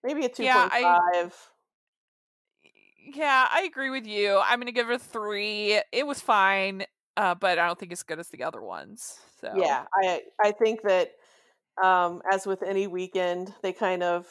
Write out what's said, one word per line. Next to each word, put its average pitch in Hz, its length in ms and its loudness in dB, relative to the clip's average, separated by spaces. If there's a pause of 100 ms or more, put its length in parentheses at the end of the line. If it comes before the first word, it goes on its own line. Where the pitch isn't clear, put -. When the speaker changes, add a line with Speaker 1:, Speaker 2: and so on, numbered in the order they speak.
Speaker 1:
Maybe 285 220 -2
a 247 140 0
Speaker 2:
Yeah, 254 340 4
I 240 80 2
Speaker 1:
two 247 60 2
point 175 160 6 (120)
five. 175 340 -4 (1700)
Speaker 2:
Yeah, 269 360 2
I 349 120 2
agree 269 280 -6
with 262 160 -8
you. 202 360 2
I'm 240 180 2
gonna 240 120 -10
give 233 160 0
it 240 60 0
a 254 40 -4
three. 208 800 -2 (120)
It 262 140 -2
was 285 140 -6
fine, 196 640 2 (320)
uh, 190 180 2
but 180 240 0
I 170 80 2
don't 175 120 -4
think 175 140 -14
as 170 100 -12
good 160 180 -10
as 170 80 -14
the - 160 -10
other - 180 -8
ones, 90 560 -14 (220)
so. - 160 -10
Speaker 1:
Yeah, 147 280 0 (180)
I, 180 200 0 (200)
I 208 100 4
think 220 320 0
that, 185 260 2 (720)
um, 180 480 2
as 196 160 0
with 190 160 -4
any 196 240 -2
weekend, 185 680 -4 (100)
they 190 100 -4
kind 185 320 -2
of 175 260 -2